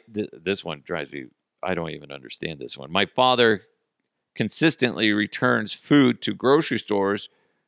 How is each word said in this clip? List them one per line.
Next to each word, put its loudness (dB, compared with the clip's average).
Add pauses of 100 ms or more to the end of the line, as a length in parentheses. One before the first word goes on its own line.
(120)
th-, -6
this -6
one -10
drives -8
me, -12 (360)
I -4
don't -6
even -14
understand -12
this -12
one. -16
My 0
father 4 (720)
consistently 0
returns -2
food 4
to -4
grocery 2
stores -2 (400)